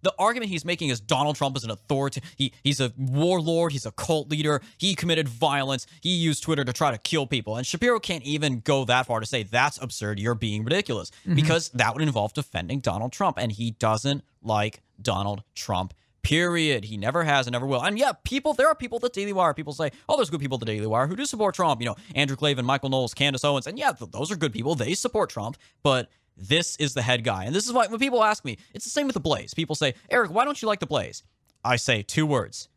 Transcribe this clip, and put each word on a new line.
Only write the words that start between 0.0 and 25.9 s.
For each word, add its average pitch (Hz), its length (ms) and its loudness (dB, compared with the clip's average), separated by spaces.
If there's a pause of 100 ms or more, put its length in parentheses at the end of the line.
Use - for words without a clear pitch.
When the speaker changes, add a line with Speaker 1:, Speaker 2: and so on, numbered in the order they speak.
Speaker 1:
The 185 140 2
argument 220 340 2
he's 160 120 -4
making 170 260 -2
is 120 100 0
Donald 143 360 0
Trump 135 220 -2
is 117 60 -6
an 113 80 -6
authority. 139 500 -2 (160)
He, 135 160 -2 (100)
he's 139 160 0
a 123 180 0
warlord. 165 760 2
He's 139 120 -6
a 110 60 -8
cult 156 380 -2
leader. 151 320 2 (160)
He 190 180 0
committed 160 320 0
violence. 135 580 0 (160)
He 170 140 -4
used 165 280 0
Twitter 151 200 0
to 127 100 -2
try 147 180 2
to 113 60 -4
kill 143 300 -2
people. 110 300 -4
And 127 100 -6
Shapiro 233 320 2
can't 160 240 -6
even 143 380 0
go 135 240 2
that 123 220 4
far 113 120 0
to 110 60 -6
say, 117 180 -2
"That's 120 380 2
absurd. 104 380 -6
You're 113 160 0
being 107 280 -2
ridiculous," 123 480 -2 (100)
Speaker 2:
Mm-hmm. 175 140 0
Speaker 1:
because 160 340 4
that 226 240 2
would 151 100 0
involve 113 300 2
defending 131 460 -4
Donald 117 320 -2
Trump. 190 260 0
And 117 140 -2
he 113 200 -4
doesn't 117 520 0 (180)
like 107 400 0 (200)
Donald 101 420 -2 (120)
Trump, 95 380 -4 (300)
period. 156 640 2
He 107 120 -8
never 131 260 0
has 143 240 2
and 123 60 -4
never 123 120 0
will. 135 160 0
And 202 160 0
yeah, 262 140 4 (120)
people, 277 300 -2
there 269 140 4
are 311 80 4
people 233 220 -8
at 233 40 -4
the 247 80 0
Daily 202 240 -4
Wire. 180 220 4
People 147 180 -8
say, 147 180 -2 (160)
"Oh, - 80 2
there's 233 140 2
good 160 100 -4
people 131 180 -4
at - 20 -4
the 113 80 -6
Daily 107 200 -2
Wire 117 200 2
who 180 80 -4
do 269 100 -4
support 214 300 0
Trump." 151 260 2
You 120 60 -4
know, 107 80 -4 (200)
Andrew 139 220 0
Klavan, 139 280 0
Michael 135 240 0
Knowles, 131 260 0
Candace 139 280 0
Owens. 143 240 0
And 185 120 -10
yeah, 285 120 2
th-, 120 200 -10
those 160 200 -6
are 208 40 -6
good 147 180 -2
people. 139 220 -2
They 127 180 -2
support - 380 0
Trump. 113 260 -8 (260)
But 131 260 2 (280)